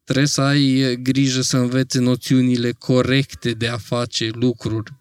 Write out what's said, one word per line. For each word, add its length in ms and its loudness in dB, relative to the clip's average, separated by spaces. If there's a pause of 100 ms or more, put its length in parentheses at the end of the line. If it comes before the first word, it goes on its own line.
trebuie 240 0
să 140 -2
ai, 360 2
e, 180 0
grijă 460 0
să 160 -2
învețe 420 0
noțiunile 720 2
corecte 800 0
de 160 -4
a 100 -6
face 560 -4
lucruri 680 -4